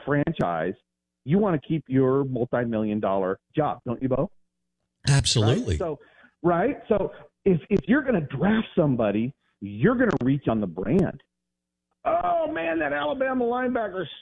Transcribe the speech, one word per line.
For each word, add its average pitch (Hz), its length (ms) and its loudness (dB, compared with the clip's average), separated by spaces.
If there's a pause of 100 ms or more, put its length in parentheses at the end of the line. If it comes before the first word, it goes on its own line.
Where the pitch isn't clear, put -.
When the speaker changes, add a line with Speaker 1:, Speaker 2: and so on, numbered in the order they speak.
Speaker 1:
franchise, 120 680 0 (520)
you 156 140 2
wanna 185 220 0
keep 160 280 -4
your 131 360 2
multi-million 117 720 -2
dollar 98 400 0 (160)
job, 147 300 -2
don't 120 180 -6
you, 131 60 0
Bo? 127 220 -2 (800)
Speaker 2:
Absolutely. 131 680 2
Speaker 1:
Right? 76 40 -2
So, 80 200 -6 (440)
right? 175 340 2 (120)
So 196 240 0 (320)
if, 180 240 4
if 202 180 2
you're 269 160 4
gonna 233 200 0
draft 196 520 -2
somebody, 120 600 2 (260)
you're 107 340 2
gonna 233 280 2
reach 135 260 0
on 113 140 2
the 101 40 -2
brand. 110 560 -2 (840)
"Oh, 339 440 0
man, 330 280 -2
that 285 160 -2
Alabama 269 500 -2
linebacker 233 600 -2 (160)